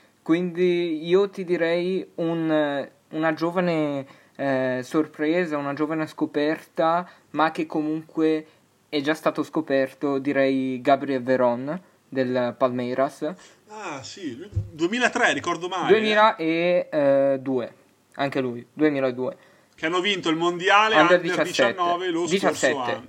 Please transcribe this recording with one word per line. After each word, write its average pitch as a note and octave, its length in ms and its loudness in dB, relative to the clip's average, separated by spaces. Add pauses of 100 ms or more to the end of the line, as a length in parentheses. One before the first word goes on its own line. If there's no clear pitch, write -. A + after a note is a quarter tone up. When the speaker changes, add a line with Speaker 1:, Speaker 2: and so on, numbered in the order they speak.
(220)
Speaker 1:
Quindi F3 840 0
io G3 220 4
ti G3 160 -10
direi F3 600 0 (100)
un, D#3+ 720 0 (220)
una D#3+ 240 -2
giovane, D#3+ 720 -2 (300)
eh, C3 480 -2
sorpresa, D#3 720 -2
una C#3+ 160 -4
giovane D#3 320 -2
scoperta, D#3+ 1040 -2 (220)
ma D#3 200 0
che D#3+ 140 -4
comunque D#3 800 -2 (440)
è D3+ 120 -2
già D3+ 120 0
stato D#3 300 -2
scoperto, C#3 760 -2
direi C3+ 600 0
Gabriel C3+ 420 2
Veron B2+ 580 0 (280)
del B2 480 -2
Palmeiras. B2+ 760 -2 (360)
Speaker 2:
Ah, F3+ 340 -12
sì, D#3 340 -12
lui, F#3+ 140 -16
duemilatré, G#3 840 0
ricordo E3 340 -4
male, F3 200 -2
Speaker 1:
Duemila G#3+ 480 4
Speaker 2:
eh. E3+ 560 0
Speaker 1:
e, - 60 -2
eh, C#3 420 4
due, C3 340 -4 (420)
anche C#3 260 -2
lui, A#2+ 300 -6
duemiladue. C3+ 640 0 (380)
Speaker 2:
Che D#3+ 100 -8
hanno F3+ 160 0
vinto F3+ 280 0
il D#3 60 2
mondiale F#3+ 600 2
Speaker 1:
Under F3 220 6
Speaker 2:
under F3 40 2
Speaker 1:
diciassette. E3+ 280 0 (240)
Speaker 2:
diciannove F3+ 360 -2
lo E3+ 160 -2
Speaker 1:
Diciassette. D#3+ 480 0
Speaker 2:
scorso B2 180 -4
anno. - 180 -8